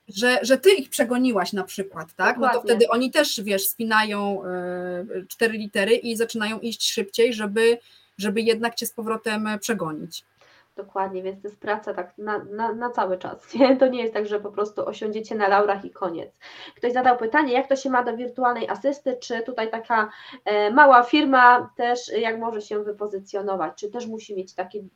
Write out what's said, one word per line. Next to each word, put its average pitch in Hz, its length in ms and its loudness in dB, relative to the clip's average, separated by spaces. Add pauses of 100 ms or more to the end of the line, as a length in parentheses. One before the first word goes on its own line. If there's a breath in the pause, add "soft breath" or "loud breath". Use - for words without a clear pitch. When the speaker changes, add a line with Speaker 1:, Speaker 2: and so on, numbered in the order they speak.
Speaker 1:
że, 226 340 0
że 254 160 4
ty 370 160 6
ich 285 160 -2
przegoniłaś 240 640 0
na 196 100 -2
przykład, 170 520 -10
tak? 226 220 0
No 254 100 0
to 240 60 2
Speaker 2:
Dokładnie. 233 180 0
Speaker 1:
wtedy 226 180 4
oni 247 220 0
też, 294 300 0
wiesz, 196 260 -2
spinają, 208 800 -2
e, 180 600 -8 (220)
cztery 226 300 -2
litery 214 380 0
i 233 200 -2
zaczynają 220 440 -4
iść - 340 -6
szybciej, 226 400 0
żeby, 220 440 0 (400 soft breath)
żeby 202 240 -2
jednak 226 340 0
cię 233 100 -8
z - 60 -8
powrotem, 220 560 -6
e, 214 120 -4
przegonić. 165 680 -6 (500 soft breath)
Speaker 2:
Dokładnie, 190 480 -6
więc 196 180 -10
to 208 60 -10
jest 208 120 -18
praca 214 340 -6
tak 180 240 -10
na, 208 260 -6
na, 214 300 -6
na 240 160 -6
cały 190 280 -2
czas, - 180 -10 (120)
<laughs> - 80 -12
nie? 262 220 6
To 262 100 6
nie 247 140 -2
jest 220 120 -4
tak, 208 140 -2
że 208 120 -2
po 202 120 -10
prostu 202 360 -4
osiądziecie 214 480 -6
na 208 120 2
laurach 202 380 2
i 180 60 -16
koniec. 170 380 -8 (460 loud breath)
Ktoś 240 180 -2
zadał 254 240 4
pytanie, 240 360 2
jak 262 140 0
to 269 80 2
się 269 140 -2
ma 247 140 2
do 233 140 -4
wirtualnej 240 520 -2
asysty, 262 520 -2
czy 226 200 -6
tutaj 226 300 -4
taka, 226 380 0 (360 loud breath)
e, 208 260 2
mała 262 320 10
firma 247 760 6
też, 240 320 -2
e, 214 100 -2
jak 226 200 -2
może 226 220 -6
się 208 220 -6
wypozycjonować, 196 920 -6
czy 208 160 -10
też 240 160 -8
musi 220 280 -10
mieć 185 180 -10
taki 190 420 -10